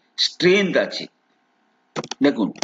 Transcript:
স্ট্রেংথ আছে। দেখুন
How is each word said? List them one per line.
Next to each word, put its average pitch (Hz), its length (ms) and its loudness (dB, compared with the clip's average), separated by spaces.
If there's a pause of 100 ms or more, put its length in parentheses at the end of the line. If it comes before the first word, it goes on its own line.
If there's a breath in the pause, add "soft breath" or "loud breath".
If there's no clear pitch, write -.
(160)
স্ট্রেংথ 180 600 2
আছে। - 300 -2 (1160)
দেখুন 117 300 0 (120)